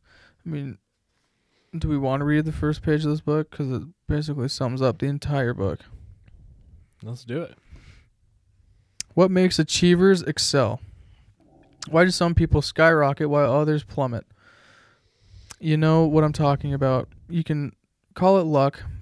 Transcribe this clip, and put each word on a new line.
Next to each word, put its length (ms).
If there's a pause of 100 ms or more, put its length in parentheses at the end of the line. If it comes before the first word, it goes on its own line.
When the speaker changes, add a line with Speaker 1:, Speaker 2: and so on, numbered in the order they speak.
(440)
Speaker 1:
I 40
mean, 300 (960)
do 120
we 100
wanna 260
read 200
the 80
first 300
page 220
of 60
this 100
book? 300
'Cause 200
it 120 (240)
basically 420
sums 340
up 160
the 80
entire 480
book. 260 (1200)
Speaker 2:
Let's 220
do 180
it. 140 (1600)
Speaker 1:
What 160
makes 280
achievers 640
excel? 580 (1080)
Why 160
do 60
some 240
people 280
skyrocket 680
while 240
others 320
plummet? 420 (1300)
You 180
know 300
what 180
I'm 80
talking 400
about. 360 (200)
You 140
can 320 (400)
call 240
it 60
luck, 380 (200)